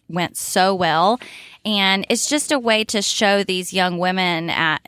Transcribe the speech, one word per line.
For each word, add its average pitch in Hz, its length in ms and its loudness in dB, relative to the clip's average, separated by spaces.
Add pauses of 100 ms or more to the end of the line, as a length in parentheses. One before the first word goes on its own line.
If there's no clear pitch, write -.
went 165 280 -4
so 196 380 0
well. 180 460 2 (440)
And 196 460 2
it's - 180 -2
just 294 220 -2
a 294 80 2
way 220 240 2
to 220 180 -2
show 202 440 2
these 180 280 -4
young 180 260 0
women 180 520 0
at, 156 380 0